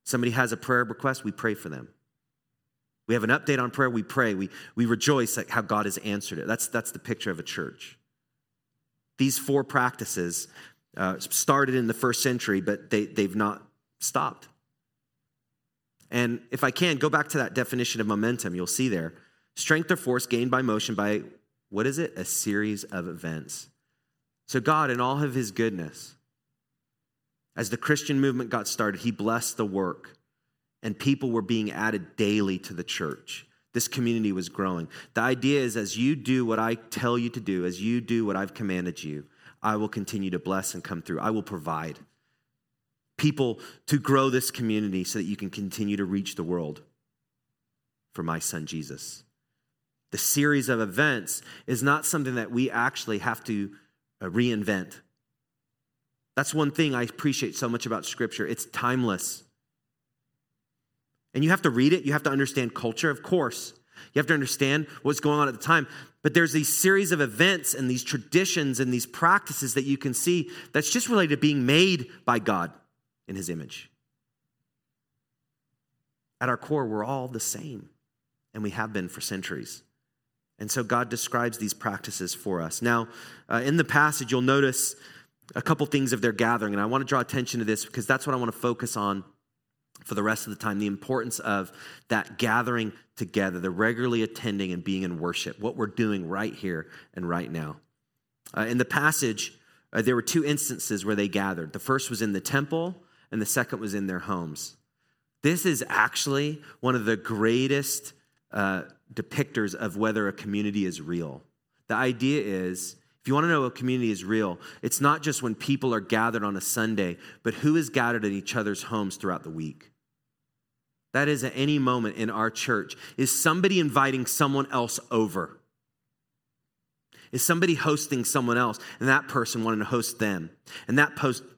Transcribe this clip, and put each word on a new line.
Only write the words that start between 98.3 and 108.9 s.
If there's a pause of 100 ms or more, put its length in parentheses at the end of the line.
Uh,
in
the
passage, (400)
uh,
there
were
two
instances
where
they
gathered.
The
first
was
in
the
temple, (300)
and
the
second
was
in
their
homes. (680)
This
is
actually (180)
one
of
the
greatest, (380)
uh, (300)